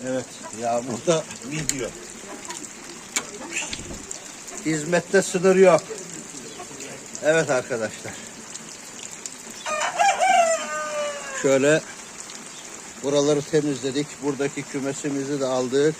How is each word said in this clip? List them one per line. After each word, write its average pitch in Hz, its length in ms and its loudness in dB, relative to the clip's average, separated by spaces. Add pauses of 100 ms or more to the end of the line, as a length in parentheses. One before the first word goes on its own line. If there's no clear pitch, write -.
Evet, 131 160 -2 (360)
yağmurda 120 640 0 (260)
video. 139 380 -4 (2750)
Hizmette 165 560 4
sınır 185 340 6
yok. 185 260 10 (1400)
Evet 156 280 4
arkadaşlar. 117 640 -2 (3250)
Şöyle 143 400 6 (1200)
buraları 143 400 4
temizledik. 143 640 2 (160)
Buradaki 139 400 0
kümesimizi 139 760 -2
de 135 60 0
aldık. 131 540 4